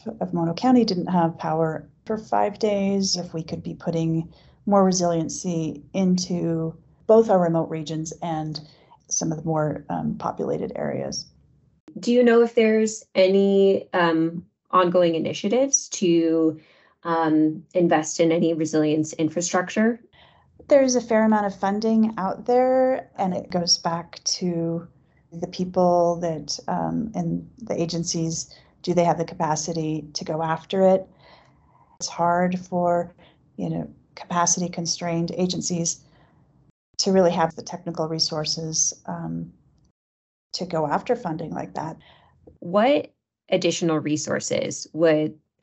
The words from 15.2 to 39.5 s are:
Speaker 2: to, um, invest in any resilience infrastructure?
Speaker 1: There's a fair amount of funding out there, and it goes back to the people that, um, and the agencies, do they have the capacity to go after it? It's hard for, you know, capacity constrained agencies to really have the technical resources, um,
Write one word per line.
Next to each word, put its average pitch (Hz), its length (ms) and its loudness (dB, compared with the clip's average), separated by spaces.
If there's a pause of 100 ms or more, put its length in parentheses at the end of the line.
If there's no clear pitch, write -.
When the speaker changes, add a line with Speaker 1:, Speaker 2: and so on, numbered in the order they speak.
Speaker 2:
to, 165 680 2 (440)
um, 156 600 2 (100)
invest 170 460 2
in 165 120 4
any 165 220 2
resilience 156 600 0
infrastructure? 180 880 0 (680)
Speaker 1:
There's 269 260 6
a 240 60 2
fair 220 240 2
amount 214 200 4
of 196 140 -6
funding 214 580 2
out 190 280 -6
there, 254 720 2
and 185 160 -2
it - 180 -8
goes 175 260 2
back 170 460 -6
to 170 640 -2 (460)
the 170 140 -8
people 175 760 2
that, 160 360 -4 (120)
um, 165 440 -2
and - 440 -4
the - 220 -6
agencies, 165 760 -4 (260)
do 180 120 -2
they 170 100 4
have 165 140 2
the 165 80 -4
capacity 156 880 -4
to - 100 -8
go 160 180 -6
after 165 460 0
it? 190 180 4 (920)
It's - 80 -8
hard 180 500 0
for, 175 560 -2 (440)
you 175 120 -6
know, 165 200 -6 (260)
capacity 175 540 -2
constrained 170 640 -4
agencies 175 640 -4 (1000)
to 196 120 0
really 185 200 6
have 165 240 0
the - 80 -12
technical 165 440 -8
resources, 160 880 -4 (140)
um, 170 440 -8 (1040)